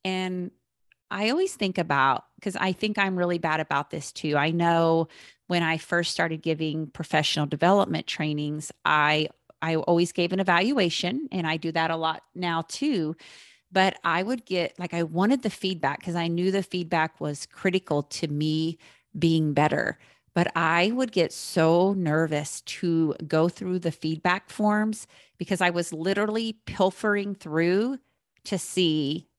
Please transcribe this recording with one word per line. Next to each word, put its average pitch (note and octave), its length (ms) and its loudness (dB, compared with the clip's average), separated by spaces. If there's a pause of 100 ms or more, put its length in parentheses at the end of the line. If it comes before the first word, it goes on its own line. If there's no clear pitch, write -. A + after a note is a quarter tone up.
And F#3 460 -4 (600)
I G#3 200 -2
always F#4 240 0
think F#3+ 240 -2
about, C#3 480 2 (160)
'cause F#3 180 -6
I F#3+ 120 0
think G#3 260 -2
I'm F#3+ 180 0
really F3 220 0
bad D#3+ 220 -2
about D3 280 -2
this - 240 -10
too. D3 240 -2
I D3 140 2
know E3 580 4 (380)
when F3 160 0
I E3 160 0
first E3+ 340 -2
started D#3+ 300 -2
giving D#3 460 -2
professional D3+ 580 0
development F3 600 2
trainings, D3+ 640 -4 (140)
I, D3+ 460 2 (320)
I D#3+ 140 0
always E3+ 360 2
gave F3 200 0
an F#3+ 80 -2
evaluation, F#3+ 920 0
and F3 140 -2
I D#3+ 100 -2
do D#3+ 160 -4
that D#3+ 180 0
a E3 60 -2
lot D#3+ 260 -4 (120)
now E3+ 340 -2
too. F3+ 480 -2 (560)
But F#3+ 320 2
I E3+ 180 0
would A#3 220 -4
get, F3 340 -4
like, F3 160 -8
I E3+ 100 0
wanted G3 380 2
the G3 80 -2
feedback D#3+ 520 -4
'cause F3 140 -6
I E3+ 120 -2
knew F3 220 0
the G3 120 0
feedback E3 580 -2
was D3 260 -6
critical F3 560 -2
to - 260 -6
me D#3 500 -2 (400)
being D#3 360 4
better. D3 440 0 (360)
But F3 220 0
I E3+ 360 2
would B3 180 0
get F3 220 2
so F3 600 4
nervous D#3 680 0
to E3 540 0 (120)
go D#3+ 220 2
through F#3 320 -4
the E3+ 120 -2
feedback D#3+ 580 -2
forms G#3+ 580 0 (300)
because F3+ 220 -2
I F3 100 4
was E3+ 220 -2
literally G#3+ 720 -2
pilfering G3+ 720 0
through F#3 640 0 (460)
to F#3+ 140 -4
see D#3 680 -2 (120)